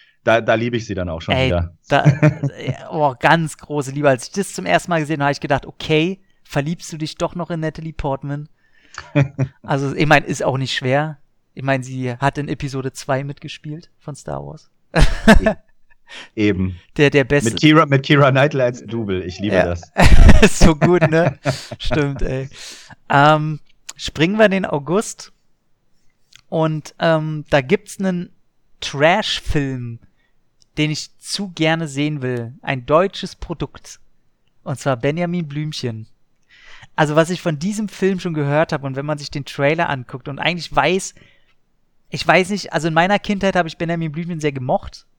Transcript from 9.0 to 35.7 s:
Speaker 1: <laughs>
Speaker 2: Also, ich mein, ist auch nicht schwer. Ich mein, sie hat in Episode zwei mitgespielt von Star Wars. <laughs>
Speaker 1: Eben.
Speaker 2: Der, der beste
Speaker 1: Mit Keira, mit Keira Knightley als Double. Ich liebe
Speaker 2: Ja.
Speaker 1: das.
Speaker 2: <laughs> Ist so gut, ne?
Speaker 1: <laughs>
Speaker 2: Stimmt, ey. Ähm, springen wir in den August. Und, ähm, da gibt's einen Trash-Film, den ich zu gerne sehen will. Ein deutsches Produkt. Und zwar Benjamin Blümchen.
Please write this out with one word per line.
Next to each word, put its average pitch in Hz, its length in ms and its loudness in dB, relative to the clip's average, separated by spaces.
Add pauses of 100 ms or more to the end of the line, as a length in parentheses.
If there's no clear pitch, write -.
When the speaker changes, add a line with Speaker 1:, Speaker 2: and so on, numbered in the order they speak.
Speaker 1:
<laughs> 139 140 2 (340)
Speaker 2:
Also, 139 320 -4
ich 151 120 0
mein, 147 180 4
ist - 200 -6
auch 131 140 -2
nicht 131 160 -6
schwer. 143 440 -2 (360)
Ich 135 100 -14
mein, 135 180 -2
sie 127 340 -8
hat 139 220 -2
in 143 100 -6
Episode 135 440 -6
zwei 139 320 -6
mitgespielt 151 760 -14
von 147 160 -14
Star 143 300 -12
Wars. 151 260 -18 (220)
<laughs> - 640 6 (800)
Speaker 1:
Eben. 92 400 0 (200)
Speaker 2:
Der, 143 140 4
der 139 140 4
beste 120 260 0
Speaker 1:
Mit - 100 -6
Keira, 156 260 6
mit 139 200 0
Keira 143 240 6
Knightley 135 320 2
als 123 220 -2
Double. 101 400 -4
Ich 92 160 -12
liebe 98 160 -2
Speaker 2:
Ja. 90 80 4
Speaker 1:
das. 87 260 -6 (240)
Speaker 2:
<laughs> - 280 12
Ist - 180 6
so 160 160 8
gut, 160 340 4
ne? 160 280 2 (200)
Speaker 1:
<laughs> - 200 -14
Speaker 2:
Stimmt, 143 440 -2
ey. 135 260 -4 (600)
Ähm, 151 520 4 (360)
springen 180 420 -2
wir 220 60 6
in 196 80 6
den 190 140 -2
August. 156 640 -4 (1160)
Und, 160 520 -2
ähm, 156 500 0
da 143 120 2
gibt's - 360 -4
einen 185 320 -4 (500)
Trash-Film, 139 1200 -2 (800)
den 151 120 0
ich - 280 -10
zu - 320 -10
gerne 160 380 -2
sehen 143 340 -4
will. 123 400 -6
Ein 127 240 -6
deutsches 180 480 0
Produkt. - 640 -12 (640)
Und 139 160 -8
zwar 135 180 -2
Benjamin 165 520 -4
Blümchen. 139 580 -8 (880)